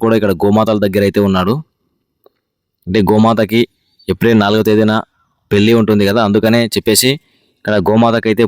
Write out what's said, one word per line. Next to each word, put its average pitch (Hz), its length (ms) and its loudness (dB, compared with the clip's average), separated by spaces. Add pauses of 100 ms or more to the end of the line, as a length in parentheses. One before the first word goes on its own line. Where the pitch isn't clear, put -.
కూడా 113 160 0
ఇక్కడ 98 140 0 (100)
గోమాతల 107 420 0
దగ్గర 98 220 -2
అయితే 101 200 -2
ఉన్నాడు. 95 280 -2 (1300)
అంటే 98 220 -2
గోమాతకి 110 520 0 (460)
ఏప్రిల్ 107 360 0
నాలుగవ 104 260 0
తేదీన 107 260 2 (560)
పెళ్ళి 104 300 2
ఉంటుంది 104 300 2
కదా, 113 160 0
అందుకనే 110 340 0 (160)
చెప్పేసి 113 320 0 (500)
ఇక్కడ 107 160 -4 (140)
గోమాతకి 113 440 0
అయితే 113 140 0